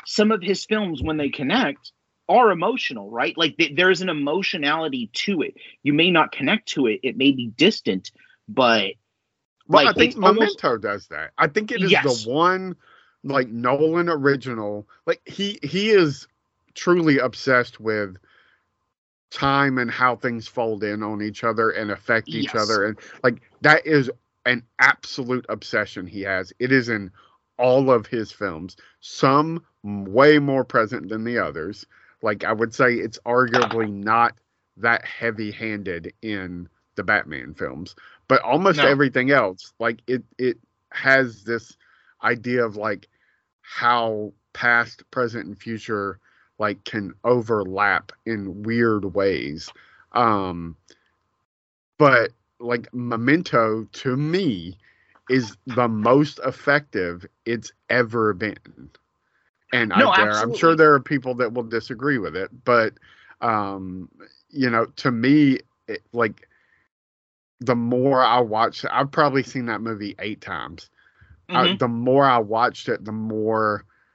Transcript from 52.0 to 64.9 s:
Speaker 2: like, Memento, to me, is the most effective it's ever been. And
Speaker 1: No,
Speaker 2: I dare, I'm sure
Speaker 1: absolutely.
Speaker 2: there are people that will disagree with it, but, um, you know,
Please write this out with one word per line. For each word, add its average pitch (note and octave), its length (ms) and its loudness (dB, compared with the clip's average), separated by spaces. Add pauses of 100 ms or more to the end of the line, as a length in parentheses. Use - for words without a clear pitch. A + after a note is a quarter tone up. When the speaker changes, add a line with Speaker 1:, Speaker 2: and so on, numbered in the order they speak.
Speaker 2:
like, A#2+ 340 -6
Memento, A#2+ 920 0
to B2+ 300 -6
me, C#3+ 600 -4 (500)
is B2+ 380 -2
the B2 220 0
most A#2 580 2
effective G#2+ 800 -4 (200)
it's A2+ 260 -6 (180)
ever A2+ 440 0
been. - 580 -10 (840)
And A#2 160 0
Speaker 1:
No, A3 200 4
Speaker 2:
I F#3 80 4
dare, - 220 2
I'm - 140 -2
sure E3 180 4
Speaker 1:
absolutely. D#3+ 40 4
Speaker 2:
there D#3 180 8
are C#3 60 6
people B2+ 360 -4
that A#2+ 180 -2
will A#2+ 100 -4
disagree A#2 540 -4
with E2+ 180 -6
it, F#2+ 160 -8 (140)
but, A2+ 280 4 (460)
um, G2 720 -4 (400)
you C3 200 0
know, A#2 160 2 (120)